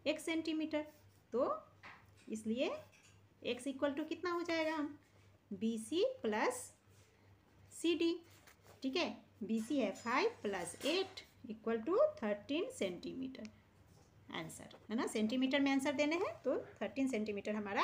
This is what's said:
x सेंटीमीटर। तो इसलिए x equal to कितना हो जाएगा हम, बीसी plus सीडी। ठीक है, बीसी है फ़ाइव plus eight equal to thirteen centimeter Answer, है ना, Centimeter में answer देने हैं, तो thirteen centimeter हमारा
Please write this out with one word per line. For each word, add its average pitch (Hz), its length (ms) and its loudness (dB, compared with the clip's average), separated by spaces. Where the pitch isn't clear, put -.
x 311 140 2
सेंटीमीटर। 311 640 0
तो 277 180 4
इसलिए 226 420 0
x 247 200 -2
equal 277 280 0
to 311 120 -4
कितना 359 240 -4
हो 349 100 0
जाएगा 320 320 0
हम, 294 240 -2
बीसी 226 540 0
plus 240 500 0
सीडी। 339 420 2
ठीक 269 140 0
है, 320 120 2
बीसी 220 360 0
है 214 160 2
फ़ाइव 285 360 2
plus 190 340 -4
eight 381 340 0
equal 226 300 -2
to 330 180 2
thirteen 269 480 -2
centimeter 202 800 -6
Answer, - 420 -10
है 214 60 -2
ना, 285 120 2
Centimeter 262 520 2
में 277 120 6
answer 269 220 4
देने 294 220 4
हैं, 466 260 0
तो 294 160 2
thirteen 254 280 0
centimeter 214 480 -2
हमारा 208 280 0